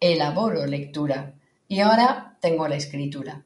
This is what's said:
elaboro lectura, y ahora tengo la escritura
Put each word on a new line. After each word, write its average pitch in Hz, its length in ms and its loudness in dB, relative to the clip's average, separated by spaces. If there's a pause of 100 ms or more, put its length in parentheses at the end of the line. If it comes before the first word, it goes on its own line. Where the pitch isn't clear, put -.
elaboro 165 680 2
lectura, 143 680 -4 (320)
y 196 140 -2
ahora 233 600 2
tengo 160 280 0
la 143 80 -2
escritura 139 680 -8